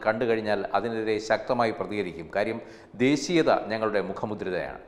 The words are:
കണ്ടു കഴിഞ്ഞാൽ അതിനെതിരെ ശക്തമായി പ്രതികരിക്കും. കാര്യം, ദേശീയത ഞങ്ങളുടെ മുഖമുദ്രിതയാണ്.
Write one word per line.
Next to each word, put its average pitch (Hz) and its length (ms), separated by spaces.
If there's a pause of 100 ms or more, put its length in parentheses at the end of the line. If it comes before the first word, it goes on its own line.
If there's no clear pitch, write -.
കണ്ടു 113 180
കഴിഞ്ഞാൽ 107 500
അതിനെതിരെ 110 440
ശക്തമായി 117 520
പ്രതികരിക്കും. 90 640
കാര്യം, 110 240 (340)
ദേശീയത 143 720
ഞങ്ങളുടെ 107 340
മുഖമുദ്രിതയാണ്. 95 880